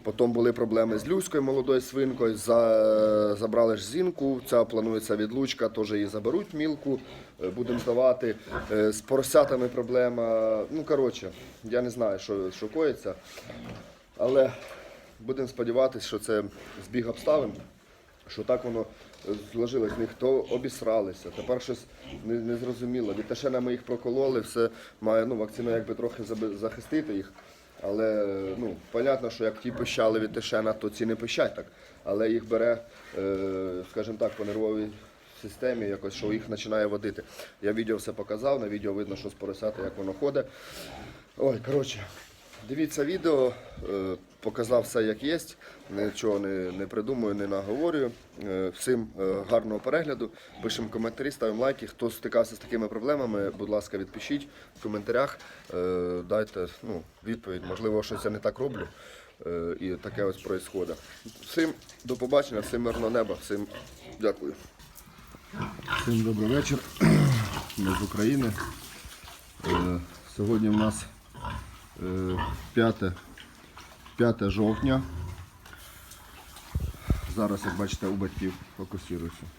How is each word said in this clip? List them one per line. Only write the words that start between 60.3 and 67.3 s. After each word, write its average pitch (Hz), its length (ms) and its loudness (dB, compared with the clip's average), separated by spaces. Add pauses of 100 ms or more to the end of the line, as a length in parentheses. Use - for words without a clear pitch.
происходить. 92 600 -4 (440)
Всім 160 320 0 (320)
до 123 100 -2
побачення, 127 440 2
всім 117 220 -2
мирного 117 280 0
неба, 110 320 0
всім 101 260 -4 (520)
дякую. 98 340 0 (1500)
Всім 117 200 2
добрий 110 280 2
вечір, 139 280 2 (120)
<clears throat> - 120 0 (760)